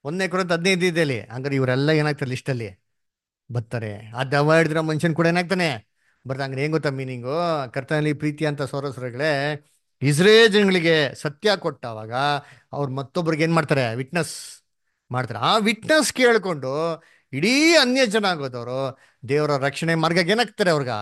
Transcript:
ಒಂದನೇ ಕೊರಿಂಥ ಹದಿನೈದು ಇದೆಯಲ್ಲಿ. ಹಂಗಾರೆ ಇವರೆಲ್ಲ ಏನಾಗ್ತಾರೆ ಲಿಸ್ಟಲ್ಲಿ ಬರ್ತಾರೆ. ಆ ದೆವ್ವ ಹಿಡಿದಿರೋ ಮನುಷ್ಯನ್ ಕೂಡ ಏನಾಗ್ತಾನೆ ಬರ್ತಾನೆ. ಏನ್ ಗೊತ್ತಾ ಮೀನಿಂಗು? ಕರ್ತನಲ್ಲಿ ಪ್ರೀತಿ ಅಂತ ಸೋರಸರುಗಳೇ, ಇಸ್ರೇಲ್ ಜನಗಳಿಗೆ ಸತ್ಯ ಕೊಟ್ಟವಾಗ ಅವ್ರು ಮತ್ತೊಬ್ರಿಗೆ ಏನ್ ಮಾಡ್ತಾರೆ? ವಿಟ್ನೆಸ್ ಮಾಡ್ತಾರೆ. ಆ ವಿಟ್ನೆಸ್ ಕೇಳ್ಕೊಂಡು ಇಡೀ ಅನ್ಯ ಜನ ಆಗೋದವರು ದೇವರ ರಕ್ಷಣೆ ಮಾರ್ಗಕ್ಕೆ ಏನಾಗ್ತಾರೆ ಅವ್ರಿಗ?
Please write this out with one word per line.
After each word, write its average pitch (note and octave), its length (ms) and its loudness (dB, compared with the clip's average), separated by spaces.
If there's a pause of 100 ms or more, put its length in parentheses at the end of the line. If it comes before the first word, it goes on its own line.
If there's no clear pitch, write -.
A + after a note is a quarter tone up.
ಒಂದನೇ F3+ 240 -4
ಕೊರಿಂಥ F3+ 240 -2
ಹದಿನೈದು F3+ 340 2
ಇದೆಯಲ್ಲಿ. D#3 340 0
ಹಂಗಾರೆ C3 340 -6
ಇವರೆಲ್ಲ C3+ 360 2
ಏನಾಗ್ತಾರೆ D3+ 400 0
ಲಿಸ್ಟಲ್ಲಿ A#2+ 520 -6 (680)
ಬರ್ತಾರೆ. A2+ 580 -8
ಆ A#2+ 140 -6
ದೆವ್ವ D3 320 4
ಹಿಡಿದಿರೋ D#3+ 260 2
ಮನುಷ್ಯನ್ D#3 320 0
ಕೂಡ E3 120 0
ಏನಾಗ್ತಾನೆ E3+ 640 -2 (380)
ಬರ್ತಾನೆ. C3 360 -6
ಏನ್ D#3 100 -2
ಗೊತ್ತಾ D3+ 180 0
ಮೀನಿಂಗು? C3+ 840 -4
ಕರ್ತನಲ್ಲಿ D3+ 400 -2
ಪ್ರೀತಿ D3+ 340 -4
ಅಂತ D3 160 -4
ಸೋರಸರುಗಳೇ, C#3 1000 -4 (380)
ಇಸ್ರೇಲ್ F#3+ 500 6
ಜನಗಳಿಗೆ E3 600 4
ಸತ್ಯ G3 420 -2
ಕೊಟ್ಟವಾಗ A2+ 560 -8 (600)
ಅವ್ರು C#3 200 -6
ಮತ್ತೊಬ್ರಿಗೆ D#3 500 -2
ಏನ್ E3 120 2
ಮಾಡ್ತಾರೆ? C3+ 400 0
ವಿಟ್ನೆಸ್ - 680 -8 (480)
ಮಾಡ್ತಾರೆ. B2 280 -6
ಆ E3+ 200 2
ವಿಟ್ನೆಸ್ A3+ 540 2
ಕೇಳ್ಕೊಂಡು E3 880 0 (300)
ಇಡೀ C4 420 2
ಅನ್ಯ C4 320 4
ಜನ G3 180 0
ಆಗೋದವರು C3 720 -4 (300)
ದೇವರ D3 220 2
ರಕ್ಷಣೆ C#3 440 0
ಮಾರ್ಗಕ್ಕೆ E3 360 2
ಏನಾಗ್ತಾರೆ A3 400 0
ಅವ್ರಿಗ? C#3 200 0 (120)